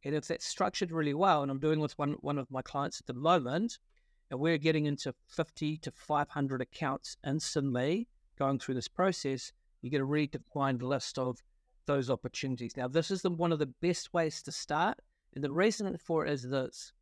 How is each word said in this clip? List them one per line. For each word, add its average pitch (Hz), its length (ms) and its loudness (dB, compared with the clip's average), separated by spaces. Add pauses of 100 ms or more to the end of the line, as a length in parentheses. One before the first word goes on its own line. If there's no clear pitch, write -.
And 139 120 -2
if 147 120 -2
that's - 180 -4
structured 196 460 0
really 151 220 2
well, 165 280 6
and 139 100 0
I'm 135 80 -2
doing 156 200 4
with 151 180 -2
one, 147 240 0
one 143 160 -2
of 135 120 -4
my 131 120 -4
clients 143 400 -4
at - 60 -20
the 131 60 -6
moment, 156 680 2 (520)
and 127 80 -4
we're 160 180 4
getting 156 280 4
into 143 280 -2 (140)
fifty 156 500 -4
to 160 140 -8
five 147 380 -2
hundred 135 320 -2
accounts - 640 -6
instantly 143 800 0 (300)
going 135 220 0
through - 160 -4
this 120 120 -4
process, 170 640 0 (300)
you 127 80 -8
get 139 120 2
a 135 40 2
really 151 220 2
defined 139 540 -2
list 127 380 -2
of 127 240 -2 (420)
those 139 240 2
opportunities. 123 680 -2
Now, 127 100 -2
this 156 240 2
is 190 100 -2
the, 185 100 2
one 170 200 2
of 156 80 2
the 147 60 2
best 165 480 -4
ways 160 300 0
to - 80 -12
start. 165 480 -2 (360)
And 139 80 -6
the 143 80 0
reason 190 460 2
for 160 280 0
it - 60 0
is 135 120 -2
this. 131 580 -4